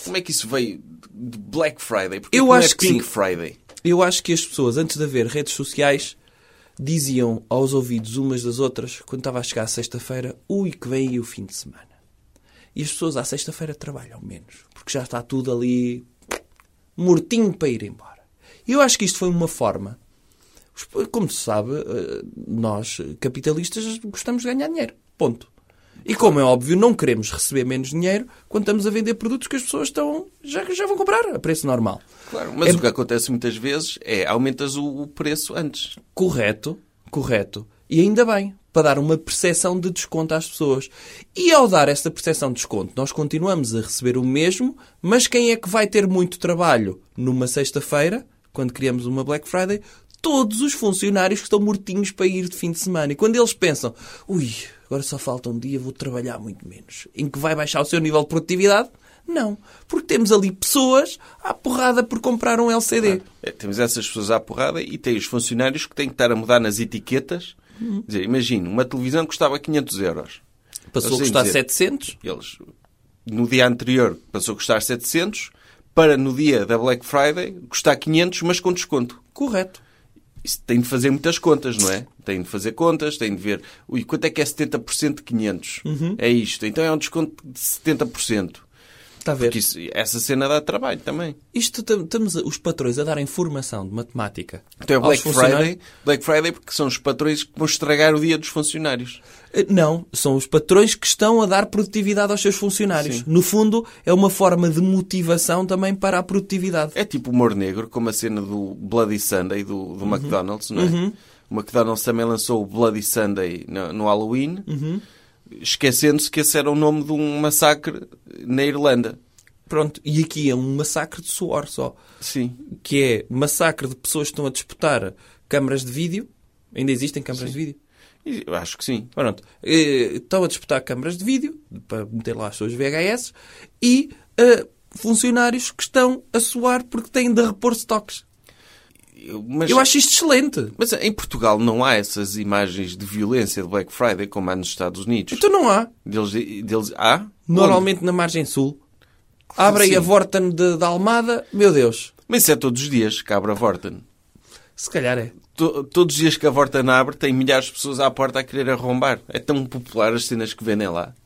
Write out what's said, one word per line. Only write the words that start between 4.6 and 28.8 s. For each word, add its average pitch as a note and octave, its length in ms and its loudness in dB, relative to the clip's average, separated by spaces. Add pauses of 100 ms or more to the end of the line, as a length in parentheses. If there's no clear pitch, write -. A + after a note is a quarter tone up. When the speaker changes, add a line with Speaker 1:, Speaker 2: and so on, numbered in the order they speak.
Speaker 2:
antes D#3+ 220 -2
de D3+ 60 -4
haver B2+ 220 0
redes C#3 280 -6
sociais, C#3+ 600 -2 (640)
diziam C3+ 720 0
aos C3 240 0
ouvidos A#2+ 460 -2
umas C3 240 -2
das A#2+ 160 -4
outras, B2 480 -4
quando B2+ 140 -10
estava B2 180 -6
a A#2+ 40 -6
chegar A#2 200 -6
a A2 40 -4
sexta-feira, B2 720 -8 (100)
"Ui, G3 260 -2
que - 160 -14
vem C3 200 -2
aí B2 120 -2
o A#2 40 -8
fim G#2 220 -14
de - 80 -18
semana." - 340 -16 (880)
E D3+ 60 -6
as D3+ 100 -6
pessoas D#3+ 240 -4
à B2 80 -4
sexta-feira D3+ 500 -8
trabalham A#2+ 460 -16
menos, - 540 -20
porque - 180 -14
já C3+ 100 -4
está A#2+ 200 -8
tudo C3 300 -4
ali B2 520 0 (920)
mortinho F3+ 580 4
para D3+ 140 -2
ir A2+ 140 -2
embora. - 380 -16 (480)
E A#3 40 0
eu C#4+ 100 4
acho B3+ 160 4
que G#3 80 0
isto - 120 -2
foi F3+ 120 0
uma E3+ 180 0
forma. G#2 500 -4 (760)
Os, - 100 -16 (260)
como G#3 180 -2
se - 140 -8
sabe, G#2+ 320 -2
eh, F2+ 480 -8 (260)
nós, A2 500 -4 (220)
capitalistas, E3 800 -4
gostamos A#3 440 -6
de B3 60 -6
ganhar C4+ 200 -4
dinheiro. D#4+ 260 -6 (240)
Ponto. A#2+ 320 -2 (540)
E A3 100 0
como E3 260 6
é - 20 4
óbvio, B2+ 340 4
não A3+ 180 6
queremos A2+ 360 0
receber - 340 -2
menos C3 260 -4
dinheiro F#3 360 -2 (220)
quando G#3+ 140 -2
estamos G#3 240 0